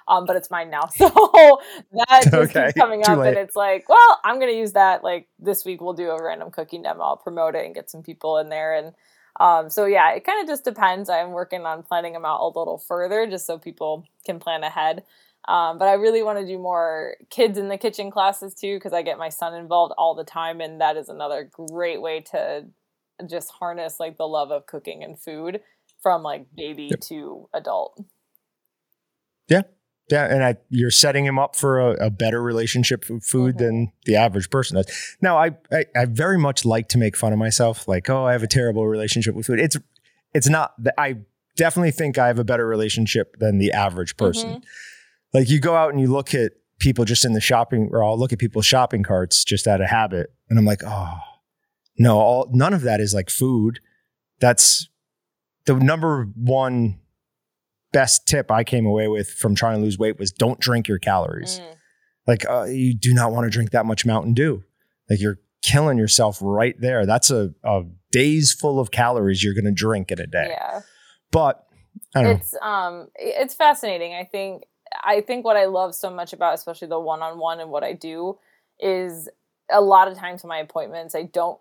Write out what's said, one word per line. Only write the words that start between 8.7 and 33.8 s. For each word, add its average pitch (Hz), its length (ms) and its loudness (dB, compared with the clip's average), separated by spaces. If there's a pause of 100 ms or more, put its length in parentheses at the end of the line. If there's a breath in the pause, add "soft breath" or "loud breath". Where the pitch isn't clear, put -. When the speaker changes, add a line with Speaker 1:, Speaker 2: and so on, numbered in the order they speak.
Speaker 1:
And, 156 200 -6 (460 soft breath)
um, 165 280 4
so 208 160 0
yeah, 185 280 4
it - 120 -8
kinda 392 220 -2
just 294 180 -6
depends. 196 460 -2
I'm 175 220 -2
working 175 340 -8
on 160 160 -8
planning 170 320 -6
'em 165 100 -10
out 156 160 -2
a 165 60 0 (120)
little 165 200 -6
further 185 480 -4
just 190 180 -10
so 165 140 -8
people 156 460 -10 (200)
can 175 140 -8
plan 160 240 -6
ahead. 160 400 -4 (460 soft breath)
Um, 170 280 0
but 190 120 2
I 196 60 6
really 220 280 2
wanna 208 240 -4
do 185 100 -10
more 165 600 -4 (140)
kids 226 280 0
in 196 80 -6
the 196 120 -6
kitchen 208 340 -8
classes 196 420 -2
too, 202 240 -8
'cause 185 140 -10
I 170 100 -2
get 151 160 -6
my 160 100 -10
son 165 260 -10
involved 170 440 -2
all 165 160 0
the 160 80 -10
time, 165 380 -10
and 160 200 -12
that 156 160 0
is 147 120 -10
another 147 420 -10
great 165 500 -8
way 160 200 -8 (100)
to 147 360 -8 (640)
just 165 240 -12
harness, 170 480 -10
like, 165 160 -10
the 160 100 -6
love 151 240 -4
of 147 160 -6
cooking 156 380 -14
and - 120 -18
food 165 440 -12 (400)
from, 170 240 0
like, 143 200 -10 (120)
baby 151 340 -12
Speaker 2:
Yep. - 120 -6
Speaker 1:
to - 520 -16
adult. - 460 -8 (1500)
Speaker 2:
Yeah. 185 140 4 (480)
Yeah. 147 140 2
And 131 180 0
I, 123 140 2 (140)
you're 123 200 0
setting 143 340 2
him 135 140 0
up 139 160 0
for 135 240 0
a, 120 280 2
a 107 40 0
better 113 320 -2
relationship 120 640 -2
with 113 140 -10
food 127 340 0
Speaker 1:
Mm-hmm. 117 80 0
Speaker 2:
than 113 280 0 (140)